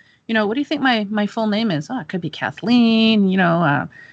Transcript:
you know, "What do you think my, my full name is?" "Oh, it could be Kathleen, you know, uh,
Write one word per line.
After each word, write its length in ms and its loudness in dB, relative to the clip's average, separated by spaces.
you 60 -4
know, 140 0
"What 60 -2
do 80 -2
you 40 -4
think 160 -4
my, 280 0
my 180 -2
full 200 -4
name 240 0
is?" 180 -4
"Oh, 100 -6
it 80 -12
could 140 -6
be 80 -6
Kathleen, 1000 2
you 80 2
know, 280 2
uh, 220 0